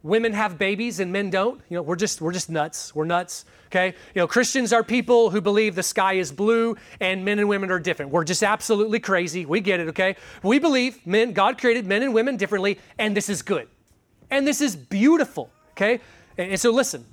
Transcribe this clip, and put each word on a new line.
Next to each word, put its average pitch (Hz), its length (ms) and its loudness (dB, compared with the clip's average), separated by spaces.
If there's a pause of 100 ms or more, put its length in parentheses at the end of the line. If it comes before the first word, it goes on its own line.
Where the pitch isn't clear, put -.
women 220 300 0
have 202 240 -2
babies 202 440 -2
and 180 120 -4
men 196 160 -2
don't. 202 400 -2
You 170 80 -6
know, 175 60 -4
we're 165 140 -2
just, 196 260 -4
we're 165 100 -2
just 180 160 -6
nuts. 160 460 -4
We're 156 100 -2
nuts, 175 400 -4 (220)
okay? 185 220 0 (260)
You 185 80 2
know, 170 40 2
Christians 240 460 0
are 233 100 4
people 233 460 2
who 185 140 0
believe 202 320 2
the 180 80 -4
sky 190 320 0
is 180 180 -2
blue 226 460 0 (200)
and 190 280 -2
men 208 140 0
and 208 60 2
women 196 240 0
are 185 80 2
different. 151 320 -4
We're 165 140 2
just 175 180 -2
absolutely 214 580 0
crazy. 180 440 -2
We 165 160 0
get 185 200 0
it, 160 80 -4
okay? 190 280 -2 (260)
We 226 160 4
believe 262 480 0
men, 208 280 2
God 208 240 2
created 240 280 2
men 202 160 0
and 269 120 -2
women 233 240 0
differently, 196 420 -2 (160)
and 214 180 -2
this 202 140 -2
is 196 140 -4
good. 160 260 -4 (640)
And 277 160 2
this 294 160 0
is 240 120 -2
beautiful, 202 760 2 (220)
okay? 220 280 0 (380)
And, 185 140 -4
and 190 60 -2
so 240 120 4
listen 226 420 0